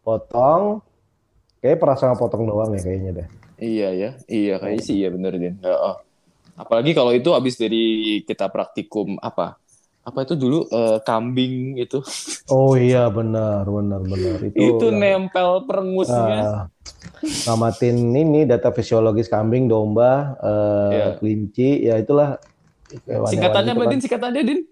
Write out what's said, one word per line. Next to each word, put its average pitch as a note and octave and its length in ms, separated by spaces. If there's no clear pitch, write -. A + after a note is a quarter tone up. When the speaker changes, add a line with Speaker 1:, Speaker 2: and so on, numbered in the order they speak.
Speaker 1:
potong. D3+ 800
Kayaknya C#3+ 200
perah D3 180
sama B2+ 200
potong A2 280
doang A2 280
ya G2 100
kayaknya F#2 340
deh. E2 120
Speaker 2:
Iya G#2+ 340
ya, F#2+ 180
iya G#2 320
kayaknya G2 180
Speaker 1:
Iya. A2 120
Speaker 2:
sih, A#2 100
iya G2 120
bener, F#2 240
Din. F2 240
Heeh. F#2 380
Apalagi A#2 380
kalau B2+ 200
itu B2 200
habis C3 240
dari A2+ 300
kita G2 280
praktikum G2 680
apa? F#2+ 400
Apa C3 240
itu C3 80
dulu, C#3+ 340
eh, A2+ 320
kambing B2+ 760
itu. B2 240
Speaker 1:
Oh C3+ 260
iya, B2 340
benar, A2 560
benar, G2+ 380
benar. F#2 420
Itu G#2 140
Speaker 2:
Itu A3+ 300
Speaker 1:
yang, G3 420
Speaker 2:
nempel F3+ 340
perengusnya. F3 760
Speaker 1:
eh, G#2 200
ngamatin A#2+ 640
ini D3+ 340
data B2 260
fisiologis A2+ 600
kambing, A2+ 400
domba, A#2+ 680
eh, G#2 540
Speaker 2:
Iya. G#2 240
Speaker 1:
kelinci, G#2+ 540
ya A2+ 140
itulah. C#3+ 440
Hewan-hewan A2+ 400
Speaker 2:
Singkatannya - 420
Speaker 1:
gitu A#3 60
Speaker 2:
apa, A#3+ 80
Speaker 1:
kan. A#3 80
Speaker 2:
Din? C4+ 80
Singkatannya, B3 420
Din? D4 160